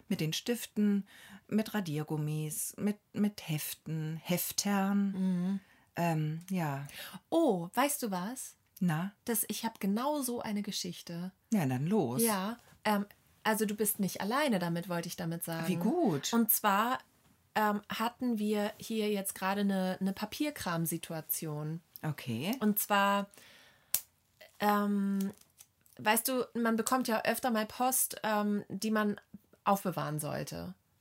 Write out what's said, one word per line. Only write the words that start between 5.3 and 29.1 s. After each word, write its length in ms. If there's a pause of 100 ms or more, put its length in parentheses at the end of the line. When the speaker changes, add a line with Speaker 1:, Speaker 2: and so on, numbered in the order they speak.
Speaker 1:
Ähm, 520
ja. 380 (420)
Speaker 2:
Oh, 440
weißt 300
du 80
was? 440 (240)
Speaker 1:
Na? 320 (140)
Speaker 2:
Das, 240
ich 160
hab 160
genau 400
so 200
eine 200
Geschichte. 720 (200)
Speaker 1:
Ja, 140
dann 220
los. 360
Speaker 2:
Ja, 340 (280)
ähm, 200 (380)
also 220
du 100
bist 240
nicht 220
alleine 380
damit, 280
wollte 220
ich 80
damit 260
sagen. 240
Speaker 1:
Wie 100
gut. 560
Speaker 2:
Und 160
zwar, 500 (560)
ähm, 340
hatten 500
wir 380
hier 340
jetzt 240
gerade 260
eine, 380
eine 140
Papierkram-Situation. 1700 (220)
Speaker 1:
Okay. 560
Speaker 2:
Und 200
zwar, 480 (1300)
ähm, 720 (640)
weißt 300
du, 260
man 220
bekommt 320
ja 160
öfter 280
mal 140
Post, 580
ähm, 460
die 220
man 280 (440)